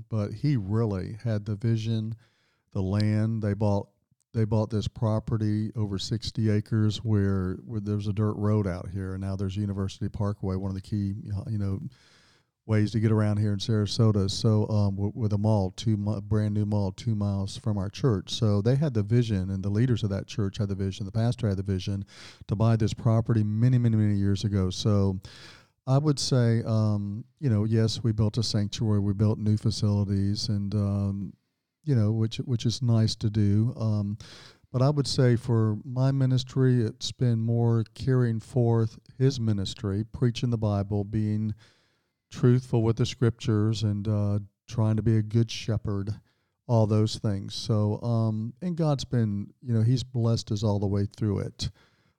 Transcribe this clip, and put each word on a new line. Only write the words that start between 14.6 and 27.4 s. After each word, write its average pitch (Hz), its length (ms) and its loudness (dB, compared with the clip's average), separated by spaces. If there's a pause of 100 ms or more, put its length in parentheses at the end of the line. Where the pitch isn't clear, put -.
um, 101 280 2
w-, 101 180 -4
with 110 180 -2
a 101 60 0
mall, 104 360 2
two 110 220 0
mi-, 101 240 -2
brand 104 320 -2
new 104 140 0
mall, 101 260 0
two 113 220 -4
miles 101 420 -2
from 104 220 -4
our 92 100 -4
church. 104 420 -2
So 104 300 2
they 120 160 2
had 147 160 0
the 110 100 0
vision, 107 460 0
and 95 140 -4
the 101 80 -2
leaders 113 320 2
of 104 80 -2
that 98 160 -4
church 98 320 -6
had 101 100 -2
the 98 60 -2
vision, 98 320 -6
the 92 40 -10
pastor 113 380 -2
had 95 80 0
the 95 60 -4
vision 98 420 -4 (420)
to 113 80 -2
buy 113 220 4
this 110 160 0
property 113 500 2
many, 113 360 2
many, 117 180 2
many 104 200 2
years 98 280 0
ago. 98 240 2
So 98 500 2 (680)
I 131 100 2
would 147 220 2
say, 117 480 2
um, 107 580 0 (160)